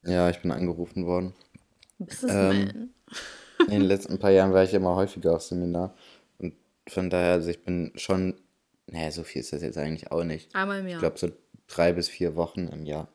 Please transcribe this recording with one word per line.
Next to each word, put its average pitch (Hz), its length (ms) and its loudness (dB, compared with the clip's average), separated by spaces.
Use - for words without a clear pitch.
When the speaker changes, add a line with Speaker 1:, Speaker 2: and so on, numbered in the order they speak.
Speaker 1:
ja, 87 260 4
ich 87 100 -4
bin 87 100 -2
angerufen 85 560 -4
worden. 90 280 -2
Speaker 2:
Bist - 240 -12
du 254 60 -4
Speaker 1:
Ähm, - 60 0
Speaker 2:
ein 220 400 -2
Man? 339 80 6
Speaker 1:
in 104 140 2
den - 80 6
letzten 98 300 0
paar 98 120 4
Jahren 95 220 8
war 95 120 8
ich 95 100 0
immer 92 220 4
häufiger 87 400 2
auf - 60 -4
Seminar. 87 520 -4
Und 90 160 -10
von 92 220 -4
daher, 87 240 2
also 85 160 0
ich - 120 -8
bin 87 340 -4
schon, 92 380 -2
naja, 82 240 -6
so 82 140 -10
viel - 180 -8
ist - 100 -10
das 73 100 -8
jetzt 71 160 -8
eigentlich 76 320 -8
auch 85 140 -2
nicht. - 300 -8
Speaker 2:
Einmal 196 260 -4
im 190 60 -10
Speaker 1:
Ich 180 60 -8
Speaker 2:
Jahr. 165 80 -10
Speaker 1:
glaub, 165 180 -2
so - 100 -4
drei 85 240 2
bis 85 160 -4
vier 85 260 -4
Wochen 85 340 -4
im 76 180 -12
Jahr. 78 280 -8